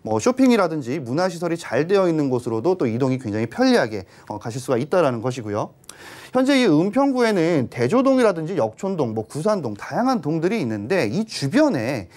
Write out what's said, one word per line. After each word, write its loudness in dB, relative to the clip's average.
뭐 -2
쇼핑이라든지 2
문화시설이 -2
잘 -2
되어 4
있는 0
곳으로도 0
또 0
이동이 0
굉장히 -4
편리하게, 0
어, -8
가실 -8
수가 0
있다라는 0
것이고요. -4
현재 2
이 4
은평구에는 2
대조동이라든지 2
역촌동, -2
뭐 -4
구산동, -2
다양한 -2
동들이 -2
있는데 -2
이 -2
주변에 0